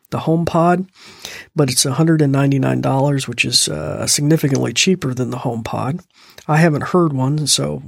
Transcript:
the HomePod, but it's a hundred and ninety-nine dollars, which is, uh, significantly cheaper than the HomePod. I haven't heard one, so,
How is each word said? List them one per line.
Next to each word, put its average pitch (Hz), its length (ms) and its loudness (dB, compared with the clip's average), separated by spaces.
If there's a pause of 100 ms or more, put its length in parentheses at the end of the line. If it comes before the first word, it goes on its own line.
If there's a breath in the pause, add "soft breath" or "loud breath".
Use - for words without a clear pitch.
(120 soft breath)
the 131 80 -4
HomePod, 170 680 2 (680 loud breath)
but 143 140 2
it's - 160 0
a 135 80 -2
hundred 160 280 4
and 139 100 2
ninety-nine 135 500 2
dollars, 135 460 0
which - 160 -4
is, 123 240 0
uh, 113 400 -6
significantly 143 640 2
cheaper 175 420 0
than 120 160 -4
the 131 80 -6
HomePod. 120 680 -6 (440 loud breath)
I 156 100 2
haven't 156 320 2
heard 170 240 2
one, 135 340 -2
so, 143 400 -2